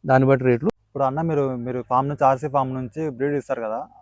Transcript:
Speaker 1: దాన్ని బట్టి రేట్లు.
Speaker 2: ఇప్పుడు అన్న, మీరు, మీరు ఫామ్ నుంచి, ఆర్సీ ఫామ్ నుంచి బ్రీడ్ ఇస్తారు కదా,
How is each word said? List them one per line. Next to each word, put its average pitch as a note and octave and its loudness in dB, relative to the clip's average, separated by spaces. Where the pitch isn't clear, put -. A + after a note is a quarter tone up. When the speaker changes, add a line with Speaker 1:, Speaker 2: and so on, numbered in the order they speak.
Speaker 1:
దాన్ని C3 4
బట్టి B2+ 4
రేట్లు. B2+ 2
Speaker 2:
ఇప్పుడు - -6
అన్న, C3+ -2
మీరు, D3 -2
మీరు B2 -8
ఫామ్ C3 2
నుంచి, C#3+ 0
ఆర్సీ C3+ 2
ఫామ్ C3 0
నుంచి C#3 -6
బ్రీడ్ C#3 -2
ఇస్తారు C3 -4
కదా, A2+ -6